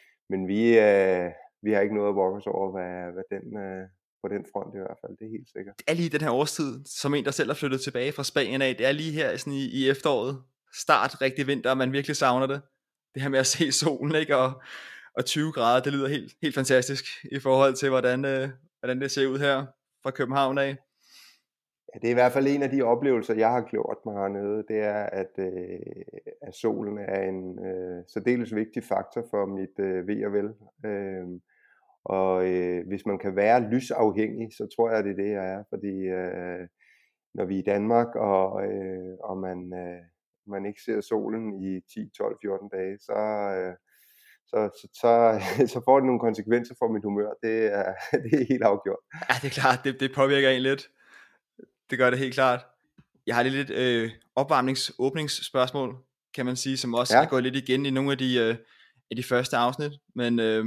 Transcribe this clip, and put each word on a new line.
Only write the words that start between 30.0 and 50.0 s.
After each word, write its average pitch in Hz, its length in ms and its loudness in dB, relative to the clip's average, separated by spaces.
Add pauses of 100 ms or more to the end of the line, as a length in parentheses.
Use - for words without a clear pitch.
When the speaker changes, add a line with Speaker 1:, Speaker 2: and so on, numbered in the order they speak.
Speaker 1:
ve 104 200 -2
og 101 60 -4
vel. 104 160 0 (360)
Øhm, 95 560 -8 (640)
og, 95 440 2
øh, 90 380 0
hvis 95 180 -6
man 101 140 -2
kan 95 160 -4
være 110 340 4
lysafhængig, 110 800 0 (100)
så 107 180 -6
tror 117 160 2
jeg, 110 120 2
det 101 80 -4
er 92 120 -6
det, 104 80 -2
jeg 95 200 -4
er. 101 180 -8
Fordi, 98 240 -8 (260)
øh, 90 480 -8 (680)
når 101 100 -4
vi 95 100 -4
er 92 40 -2
i 90 140 -6
Danmark, 117 420 2
og, 98 520 0
øh, 92 560 -8
og 95 140 -8
man, 90 360 -8
øh, 87 280 -12 (460)
man 98 180 -8
ikke 101 200 -12
ser 110 160 -2
solen 107 640 -4
i 95 160 -4 (140)
ti, 107 240 -12
tolv, 107 240 -4
fjorten 101 280 -6
dage, 95 300 -6
så, - 140 -10 (440)
øh, 92 160 -4 (720)
så, 107 220 0 (120)
så, - 60 -20 (140)
så, 120 100 6 (300)
<laughs> 107 320 0
så 123 120 -4
får 131 140 8
det 131 60 2
nogle 123 140 2
konsekvenser 117 600 0
for 117 120 0
mit 104 120 -4
humør. 104 260 -2 (140)
Det 113 300 0
er, 98 200 -2 (120)
<laughs> - 180 0
det 113 180 -4
er 120 80 0
helt 123 140 2
afgjort. 101 360 4 (300)
Speaker 2:
Ja, 120 120 4
det 143 60 -4
er 131 140 -6
klart. 127 220 6
Det, 131 160 -2
det 135 160 -2